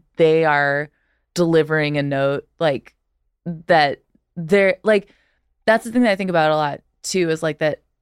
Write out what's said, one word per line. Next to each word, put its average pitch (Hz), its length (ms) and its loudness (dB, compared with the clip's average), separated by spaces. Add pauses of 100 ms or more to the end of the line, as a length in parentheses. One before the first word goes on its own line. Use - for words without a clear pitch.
(180)
they 160 260 2
are 143 460 0 (440)
delivering 156 640 0
a 143 60 0
note, 139 420 -2 (140)
like, 147 340 -4 (720)
that 151 340 2 (340)
they're, 190 480 0
like, 202 260 0 (560)
that's 220 200 2
the 233 60 -10
thing 247 100 2
that 233 100 2
I 196 60 0
think 190 140 -4
about 156 200 2
a 156 60 0
lot, 147 240 -4 (220)
too, 180 260 -2
is, 160 140 -4
like, 156 160 -4
that 151 240 -4 (180)